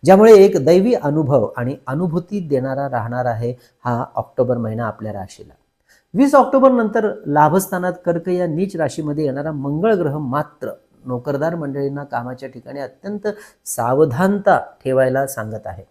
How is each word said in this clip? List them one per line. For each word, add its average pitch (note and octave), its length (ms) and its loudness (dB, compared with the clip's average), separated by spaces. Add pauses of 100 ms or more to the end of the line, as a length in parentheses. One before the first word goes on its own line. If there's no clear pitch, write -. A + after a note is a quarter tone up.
ज्यामुळे G3+ 280 8
एक G3 320 8
दैवी F#3+ 300 4
अनुभव C#3+ 640 0
आणि B2 200 -6 (100)
अनुभूती D#3+ 600 -6
देणारा C3+ 420 -4
राहणार B2 340 -4
आहे A#2+ 300 -4 (300)
हा A#2+ 200 -4 (100)
ऑक्टोबर A#2+ 420 -2
महिना A2+ 300 -6
आपल्या G#2+ 260 -10
राशीला. - 420 -16 (600)
वीस C#4 200 2
ऑक्टोबर C4 360 6
नंतर A3 420 0 (140)
लाभस्थानात F3+ 680 2 (140)
कर्क E3+ 220 -4
या F3+ 180 -2
नीच F3 300 -4
राशीमध्ये D3+ 480 -4
येणारा C#3+ 280 -4
मंगळ D3+ 420 -2
ग्रह D#3 240 -2
मात्र C3+ 520 -6 (360)
नोकरदार C#3 480 -4
मंडळींना C#3 500 -6
कामाच्या B2+ 440 -10
ठिकाणी B2+ 320 -16
अत्यंत G3+ 480 -10 (380)
सावधानता D#3 920 0 (260)
ठेवायला C3 420 0
सांगत A2 400 -10
आहे. E2+ 240 -14